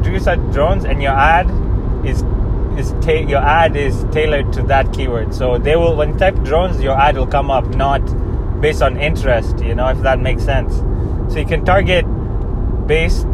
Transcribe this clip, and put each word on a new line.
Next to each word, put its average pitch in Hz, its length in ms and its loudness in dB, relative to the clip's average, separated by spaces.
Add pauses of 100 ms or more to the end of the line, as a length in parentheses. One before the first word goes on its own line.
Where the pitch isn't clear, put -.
do - 80 0
you 185 80 0
search 175 200 0 (120)
drones 165 320 0
and 139 180 -2
your 139 120 0
ad 160 360 4 (560)
is, - 160 0 (560)
is - 240 -2
ta-, 160 240 0
your 139 140 2
ad 151 380 2
is 143 340 -2
tailored 151 400 0
to 135 120 -2
that 135 280 2
keyword. 117 420 -4
So 127 240 0
they 139 200 2
will, 165 180 2
when 151 140 0
you - 100 -2
type 190 240 2
drones, 175 380 0
your 135 180 0
ad 143 160 4
will 127 100 0
come 139 240 0
up, 127 260 0
not 139 260 0 (580)
based 151 220 0
on 131 180 0
interest, 135 600 0
you - 140 -2
know, 123 140 0
if 131 140 0
that 131 180 2
makes 127 240 0
sense. - 320 0 (560)
So - 80 -2
you 151 60 -2
can 156 180 -2
target 180 420 2 (840)
based 165 460 0